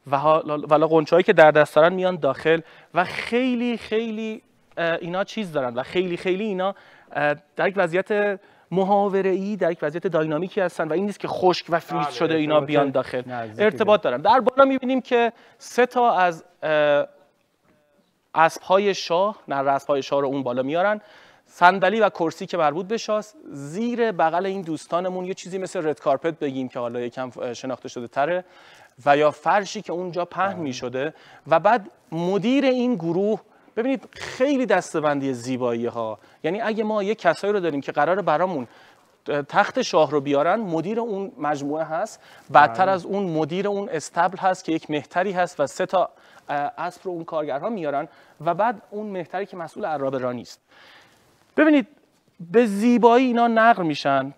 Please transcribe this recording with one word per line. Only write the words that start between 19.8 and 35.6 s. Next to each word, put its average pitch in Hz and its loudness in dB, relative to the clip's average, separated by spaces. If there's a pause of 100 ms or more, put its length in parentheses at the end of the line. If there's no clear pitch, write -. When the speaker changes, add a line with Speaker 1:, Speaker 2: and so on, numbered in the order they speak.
Speaker 1:
شاه 139 0
رو 139 0
اون 139 -2
بالا 127 -2
میارن. 185 0 (440)
صندلی 190 4
و 208 4
کرسی 170 -4
که 180 -6
مربوط 165 0
به 226 -4
شاست، 214 -6 (160)
زیر 220 -4
بغل 170 0
این 196 -6
دوستانمون 180 -6
یه 185 -8
چیزی 185 -12
مثل 180 -6
رد 143 -4
کارپت 156 -2
بگیم 131 -4
که 131 -10
حالا 120 -6
یکم، 123 -8 (100)
اه، 120 -6
شناخته 127 -10
شده 120 -12
تره 165 -2 (640)
و 143 6
یا 147 4
فرشی 190 -2
که 175 -8
اونجا 175 -6
پهن 190 -4
Speaker 2:
بله. 180 -8
Speaker 1:
می‌شده 127 -6 (340)
و 160 4
بعد 202 2 (220)
مدیر 196 0
این 247 0
گروه، 180 -2 (360)
ببینید 240 -4
خیلی 262 -2
دسته‌بندی 147 0
زیبایی 120 -4